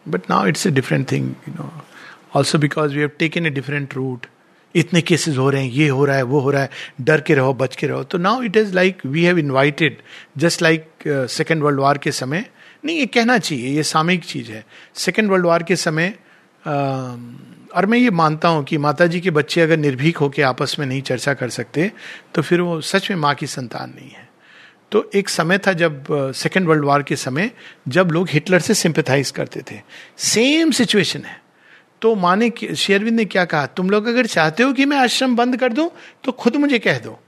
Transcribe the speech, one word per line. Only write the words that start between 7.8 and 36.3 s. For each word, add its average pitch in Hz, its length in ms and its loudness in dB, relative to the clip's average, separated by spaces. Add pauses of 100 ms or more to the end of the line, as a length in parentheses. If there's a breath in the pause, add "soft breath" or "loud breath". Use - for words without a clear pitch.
रहो। 131 160 -4
तो 156 160 -6
now 208 220 0
it 226 100 -4
is 214 200 4
like 185 220 2 (120)
we 170 280 2
have 165 120 2
invited, 143 440 2 (480 loud breath)
just 160 200 2
like, 160 500 0
uh, 135 200 0
Second 160 360 -2
World 143 160 2
War 139 180 4
के 143 140 -4
समय, 139 380 -6 (360 loud breath)
नहीं, 330 120 -4
ये 277 80 0
कहना 233 320 2
चाहिए, 131 300 -4
ये 147 160 0
सामयिक 165 420 0
चीज 120 240 -10
है। 110 160 -14 (300 loud breath)
Second 196 360 0
World 185 140 2
War 170 180 2
के 180 120 0
समय, 170 420 -2 (480 soft breath)
अम, 131 720 -6 (380)
और 185 100 2
मैं 233 120 2
ये 247 120 6
मानता 160 380 2
हूँ 160 160 2
कि 160 140 -4
माता 147 280 2
जी 175 160 0
के 180 100 0
बच्चे 151 300 0
अगर 160 160 4
निर्भीक 147 400 0
होके 143 240 0
आपस 131 380 0
में 147 60 -2
नहीं 131 160 -4
चर्चा 135 320 -2
कर 123 160 -4
सकते, 139 420 -4 (440 loud breath)
तो 160 60 0
फिर 175 200 2
वो 170 200 -4
सच 190 280 -2
में 196 80 -2
माँ 147 180 0
की 143 120 -8
संतान 131 480 -10
नहीं 131 140 -20
है। - 240 -20 (580 loud breath)
तो 208 240 0
एक 196 140 0
समय 175 280 0
था 196 160 0
जब, 156 380 -2
अ, 139 200 -2
Second 170 360 -2
World 156 180 4
War 139 180 2
के 143 120 -4
समय, 151 360 -4 (360 loud breath)
जब 175 200 2
लोग 165 220 0
Hitler 170 300 2
से 214 140 0
sympathize 147 580 0
करते - 300 -8 (100)
थे। 107 100 -16 (360 loud breath)
Same 294 540 2
situation 202 540 0
है। - 180 -20 (580 soft breath)
तो 226 140 4
माँ 180 200 2
ने, 214 400 -2
श्री 196 200 2
अरविंद 226 220 2
ने 220 80 2
क्या 180 200 0
कहा, 147 200 0
"तुम 185 240 -4
लोग 214 160 2
अगर 240 200 2
चाहते 160 380 2
हो 269 100 2
कि 269 120 2
मैं 285 120 0
आश्रम 254 380 2
बंद 247 220 0
कर 247 160 0
दूं, 320 160 -2 (340 loud breath)
तो 262 80 -2